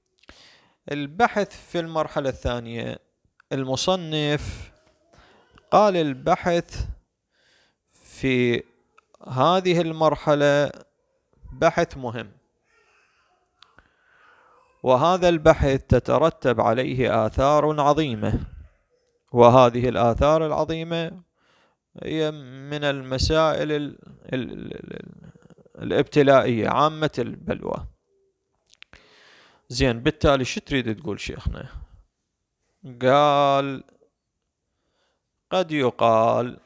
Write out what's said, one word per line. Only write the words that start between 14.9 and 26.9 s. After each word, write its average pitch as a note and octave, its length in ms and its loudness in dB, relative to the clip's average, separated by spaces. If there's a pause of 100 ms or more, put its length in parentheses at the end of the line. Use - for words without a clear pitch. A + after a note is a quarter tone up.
البحث D3+ 580 2
تترتب B2 760 2
عليه A#2 640 0
آثار D3 560 2
عظيمة، C#3 580 0 (920)
وهذه A#2+ 580 6
الآثار C#3 560 2
العظيمة E3 760 -6 (840)
هي D#3 280 -4
من C#3+ 520 -12
المسائل D3 880 0
ال-، D3 260 -6 (360)
ال-، B2+ 180 -6
ال-، G1+ 220 -12
ال-، - 600 -16 (500)
الابتلائية B2 840 4
عامة D3+ 500 0